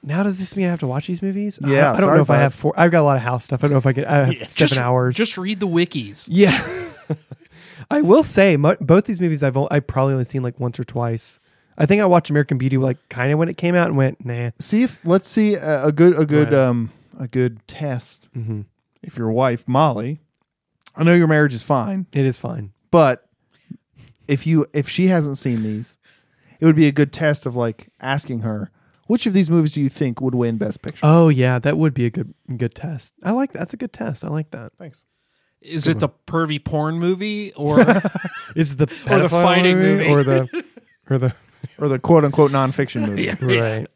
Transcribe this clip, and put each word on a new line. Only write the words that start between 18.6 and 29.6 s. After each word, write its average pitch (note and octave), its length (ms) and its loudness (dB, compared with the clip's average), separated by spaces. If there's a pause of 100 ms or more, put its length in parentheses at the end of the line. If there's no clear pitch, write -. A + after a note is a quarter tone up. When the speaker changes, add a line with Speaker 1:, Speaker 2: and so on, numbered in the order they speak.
Speaker 2:
If - 160 -16
your A2+ 120 -2
wife, B2 380 0
Molly, C3 520 0 (760)
I D#3 80 -2
know E3+ 80 4
your E3+ 160 4
marriage D3+ 240 2
is A2+ 100 -8
fine. F3 520 -4
Speaker 1:
It C#3 100 0
is B2+ 140 -2
fine. A2 340 -10 (180)
Speaker 2:
But D#3 380 2 (1000)
if C#3 200 -2
you, D#3 260 2
if C#3+ 160 -4
she F#3 200 0
hasn't D3+ 280 0
seen A#2+ 260 -4
these, G#2+ 360 -8 (600)
it D#3 60 -4
would D#3+ 120 6
be D#3 100 6
a C#3+ 60 2
good C#3+ 200 0
test D3+ 320 -2
of, B2 120 -8
like, A#2 320 -6 (120)
asking C3 400 -6
her, G#2+ 300 -8 (360)
"Which A3+ 200 -2
of G#3 60 -2
these F3+ 180 2
movies D#3+ 220 2